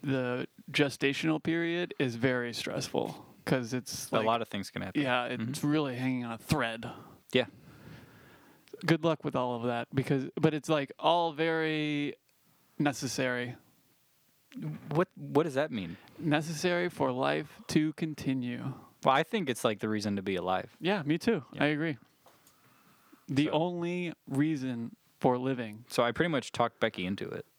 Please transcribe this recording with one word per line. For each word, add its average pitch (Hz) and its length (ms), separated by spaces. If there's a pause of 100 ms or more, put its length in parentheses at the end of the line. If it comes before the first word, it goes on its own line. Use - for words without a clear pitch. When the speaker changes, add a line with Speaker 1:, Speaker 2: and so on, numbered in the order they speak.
Speaker 1:
the 131 440 (240)
gestational 147 720
period 170 560
is 123 160
very 120 360
stressful - 640 (300)
'cause 123 300
it's - 360
Speaker 2:
A - 40
Speaker 1:
like, 110 100
Speaker 2:
lot 113 160
of 110 60
things 101 240
can 104 100
happen. 101 220
Speaker 1:
yeah, 123 260
Speaker 2:
Mm-hmm. 117 200
Speaker 1:
it's 139 140
really 147 320
hanging 127 300
on 117 60
a 113 80
thread. 117 500 (440)
Speaker 2:
Yeah. 127 120 (1400)
Speaker 1:
Good 160 200
luck 160 200
with 143 120
all 123 200
of 117 100
that 120 280
because, 131 320 (160)
but 156 140
it's, 147 140
like, 147 300
all 165 340
very 156 840 (600)
necessary. 123 760 (1300)
Speaker 2:
What, 170 260
what 143 280
does 160 120
that 147 160
mean? 95 260 (220)
Speaker 1:
Necessary 170 680
for 139 220
life 143 480 (100)
to 156 240
continue. 131 800 (300)
Speaker 2:
Well, 131 120
I 151 80
think 180 260
it's, 117 140
like, 107 160
the 110 100
reason 104 280
to 101 40
be 95 140
alive. 92 440
Speaker 1:
Yeah, 185 240
me 147 140
too. 180 260 (100)
Speaker 2:
Yeah. - 100
Speaker 1:
I 143 40
agree. 151 300 (1300)
The 143 180
Speaker 2:
So - 60
Speaker 1:
only 175 640 (140)
reason 131 680 (240)
for 127 180
living. 123 500
Speaker 2:
So - 160
I 117 80
pretty 165 180
much 139 220
talked - 280
Becky 110 260
into 98 240
it. - 160 (140)